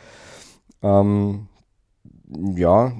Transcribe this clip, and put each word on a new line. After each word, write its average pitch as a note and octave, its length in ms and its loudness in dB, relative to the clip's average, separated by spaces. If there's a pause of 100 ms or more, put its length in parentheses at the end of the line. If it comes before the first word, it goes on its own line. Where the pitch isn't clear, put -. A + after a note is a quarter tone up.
(800)
Ähm, G2+ 640 0 (1080)
ja, F#2+ 440 2